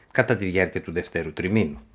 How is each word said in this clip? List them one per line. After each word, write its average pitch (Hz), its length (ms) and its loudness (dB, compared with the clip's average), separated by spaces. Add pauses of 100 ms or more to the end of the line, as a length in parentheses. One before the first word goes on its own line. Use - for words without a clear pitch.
(100)
κατά - 260 2
τη 98 80 -4
διάρκεια 92 380 2
του 87 100 -10
δευτέρου 82 400 -6
τριμήνου. 90 480 0 (140)